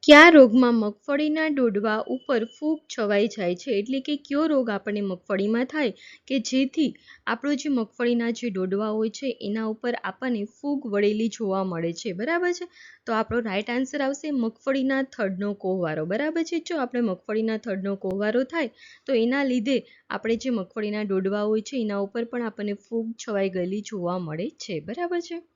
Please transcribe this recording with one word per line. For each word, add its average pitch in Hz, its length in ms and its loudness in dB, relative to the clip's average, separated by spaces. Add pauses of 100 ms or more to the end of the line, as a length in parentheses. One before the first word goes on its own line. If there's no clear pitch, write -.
કયા 302 280 12
રોગમાં 247 460 10
મગફળીના 294 720 0
ડોડવા 220 580 0
ઉપર 254 400 -2
ફૂગ 302 400 -6
છવાઈ 208 420 0
જાય 185 260 -2
છે? 180 180 -10
એટલે 220 280 -2
કે 294 160 -4
કયો 285 320 -2
રોગ 262 220 0
આપણને 208 320 -4
મગફળીમાં 202 640 -2
થાય 269 280 -2 (300)
કે 262 160 -4
જેથી 269 500 0 (360)
આપણો 285 280 -2
જે 285 160 -6
મગફળીના 240 600 0
જે 233 200 -4
ડોડવા 190 400 -2
હોય 220 200 -2
છે 269 180 -6 (120)
એના 220 260 -4
ઉપર 226 300 -4
આપણને 247 500 -4
ફૂગ 285 400 -6
વળેલી 208 420 0
જોવા 196 360 -2
મળે 170 280 -4
છે, 180 220 -8
બરાબર 339 380 -2
છે? 349 140 -8 (340)
તો - 120 -10
આપણો 220 280 -2
રાઈટ 214 320 -4
આન્સર 262 300 -4
આવશે 277 300 -4
મગફળીના 269 760 -2
થડનો 202 460 -4
કોહવારો, 175 520 -2
બરાબર 302 380 -2
છે? 339 160 -6
જો 339 180 -6
આપણે 247 240 -2
મગફળીના 220 560 -2
થડનો 196 380 -4
કોહવારો 208 480 -2
થાય 277 260 -4 (320)
તો - 120 -8
એના 247 300 2
લીધે 254 360 0
આપણે - 560 -6
જે 262 140 -4
મગફળીના 208 540 -4
ડોડવા 196 380 -2
હોય 214 200 0
છે 269 180 -8
એના 202 200 -2
ઉપર 202 240 -4
પણ 233 220 -6
આપણને 208 300 -6
ફૂગ 226 400 -6
છવાઈ 196 340 -2
ગયેલી 185 320 -4
જોવા 185 360 -4
મળે 165 360 -6
છે, - 260 -10
બરાબર 339 400 -6
છે? 339 220 -10 (140)